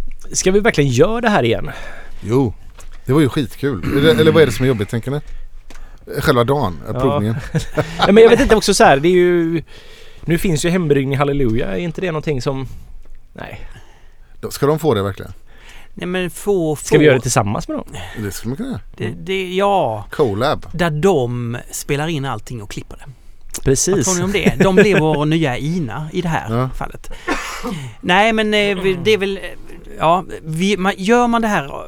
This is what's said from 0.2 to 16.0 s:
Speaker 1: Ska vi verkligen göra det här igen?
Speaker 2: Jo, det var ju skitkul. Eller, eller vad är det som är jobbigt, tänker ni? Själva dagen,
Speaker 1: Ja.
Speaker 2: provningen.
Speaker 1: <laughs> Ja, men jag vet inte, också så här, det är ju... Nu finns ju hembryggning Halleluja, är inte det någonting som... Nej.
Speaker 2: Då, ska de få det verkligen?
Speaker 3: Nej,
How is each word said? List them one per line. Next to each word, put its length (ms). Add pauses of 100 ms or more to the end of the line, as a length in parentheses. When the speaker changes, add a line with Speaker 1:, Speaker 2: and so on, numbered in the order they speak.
Speaker 1:
Ska 200
vi 80
verkligen 320
göra 300
det 80
här 140
igen? 280 (500)
Speaker 2:
Jo, 320 (520)
det 80
var 60
ju 100
skitkul. 680
Eller, 240
eller 100
vad 100
är 40
det 60
som 140
är 20
jobbigt, 220
tänker 220
ni? 80 (1000)
Själva 240
dagen, 440
Speaker 1:
Ja. 120
Speaker 2:
provningen. 360 (100)
Speaker 1:
<laughs> 60 (460)
Ja, 140
men 120
jag 60
vet 100
inte, 160
också 180
så 100
här, 160
det 80
är 40
ju... 520 (640)
Nu 120
finns 280
ju 40
hembryggning 480
Halleluja, 500
är 120
inte 220
det 100
någonting 300
som... 260 (640)
Nej. 340 (720)
Speaker 2:
Då, 100
ska 160
de 120
få 140
det 100
verkligen? 280 (640)
Speaker 3:
Nej, 140